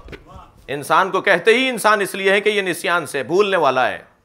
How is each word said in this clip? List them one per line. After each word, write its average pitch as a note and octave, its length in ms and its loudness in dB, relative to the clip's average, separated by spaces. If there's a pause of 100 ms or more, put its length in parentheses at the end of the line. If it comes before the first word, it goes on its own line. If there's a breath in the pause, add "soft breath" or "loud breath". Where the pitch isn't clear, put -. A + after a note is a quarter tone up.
(720)
इंसान D#3+ 400 0
को F#3+ 100 -2
कहते F#3+ 340 2
ही C4 140 0
इंसान G#3+ 340 0
इसलिए G3 300 -2
है G3+ 80 2
कि G#3+ 100 0
ये G3+ 120 0
निस्यान F3 440 -4
से, C3+ 160 -6
भूलने F#3+ 340 0
वाला B2+ 300 2
है, F#2+ 220 -8 (160)